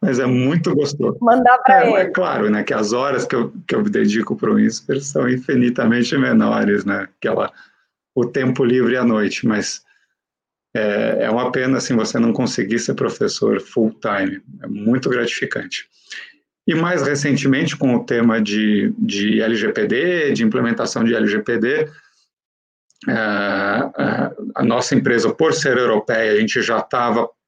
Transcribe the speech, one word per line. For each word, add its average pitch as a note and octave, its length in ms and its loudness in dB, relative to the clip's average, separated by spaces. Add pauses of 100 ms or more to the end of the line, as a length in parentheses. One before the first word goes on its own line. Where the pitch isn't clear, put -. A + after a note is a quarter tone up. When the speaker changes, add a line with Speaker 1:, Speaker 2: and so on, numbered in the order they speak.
Speaker 1:
Mas C3+ 160 0
é C3 80 0
muito C3+ 480 2
gostoso. C#3+ 480 0
Speaker 2:
Mandar B3 380 6
pra B3+ 260 6
Speaker 1:
É, - 20 4
Speaker 2:
ele. G3+ 120 2
Speaker 1:
é F#3 100 0
claro, C#3 400 0
né, G#2+ 120 0
que B2 120 -4
as G#2+ 180 -2
horas B2+ 320 0
que - 100 -4
eu, A#2+ 160 0 (160)
que - 80 -4
eu A2 80 2
dedico G#2 540 0
pro G#2+ 240 2
insper C3+ 400 0
são C#3 260 -2
infinitamente B2 920 0
menores, A2 640 2
né, G2 240 -4 (100)
que - 80 -4
ela, G#2 240 -2 (640)
o B2 120 2
tempo C3 360 -2
livre B2 360 4
à B2 80 0
noite, G#2+ 400 0
mas G#2 360 -2 (920)
é, G#2+ 480 0
é A2+ 60 0
uma A#2+ 200 0
pena, C3 280 0
assim, - 180 -2
você A2 220 0
não A#2 160 2
conseguir A2+ 440 -2
ser - 140 -2
professor A2 640 -2
full A2 400 -2
time, G2 440 -4 (200)
é - 40 -16
muito A#2 420 -2
gratificante. - 800 -6 (800)
E E3+ 80 2
mais E3+ 280 0
recentemente, C#3+ 760 0
com C3 180 2
o A#2 100 -2
tema A#2 360 2
de, G#2 560 0
de G#2 420 -2
L A2+ 160 0
G G#2+ 160 -2
P G#2+ 160 -2
D, D3+ 460 0
de A2 100 -2
implementação A#2 640 0
de A#2 100 2
L A2 120 2
G G#2 160 0
P A#2 160 -2
D, D3+ 320 0 (1160)
é, - 60 -2
é, G#2+ 1200 -2 (240)
a - 100 -2
nossa B2 300 0
empresa, A#2 380 2
por - 200 2
ser C3 240 0
europeia, A2+ 560 0
a G#2 80 4
gente A2 220 0
já A2 180 0
tava A#2+ 480 -2 (200)